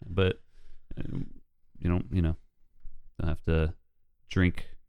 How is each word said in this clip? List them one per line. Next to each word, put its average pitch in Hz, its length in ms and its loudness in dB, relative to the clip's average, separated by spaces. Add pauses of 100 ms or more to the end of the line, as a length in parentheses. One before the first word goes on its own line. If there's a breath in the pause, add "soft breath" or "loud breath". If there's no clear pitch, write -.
but, 92 360 2 (580)
um, - 300 -4 (500)
you 87 100 0
don't, 90 240 2
you 90 80 2
know, 80 160 2 (840)
don't 80 80 0
have 80 160 -2
to 80 280 4 (560)
drink - 380 4 (220)